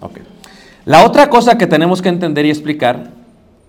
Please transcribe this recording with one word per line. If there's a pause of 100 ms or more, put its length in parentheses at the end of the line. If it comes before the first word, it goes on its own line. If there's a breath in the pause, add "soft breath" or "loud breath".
Ok. (640 soft breath)
La
otra
cosa
que
tenemos
que
entender
y
explicar (580)